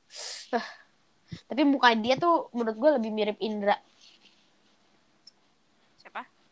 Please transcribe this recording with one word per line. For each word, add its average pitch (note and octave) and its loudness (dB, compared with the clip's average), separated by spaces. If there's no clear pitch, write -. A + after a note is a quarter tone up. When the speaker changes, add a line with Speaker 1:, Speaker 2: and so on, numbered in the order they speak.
Speaker 1:
Eh, A#3 -4
tapi A#3 -4
muka C4+ 6
dia A3+ 0
tuh E4+ 2
menurut A3+ -4
gue D4 6
lebih A3+ -2
mirip G#3 -2
Indra. G#3 -2
Speaker 2:
Siapa? - -14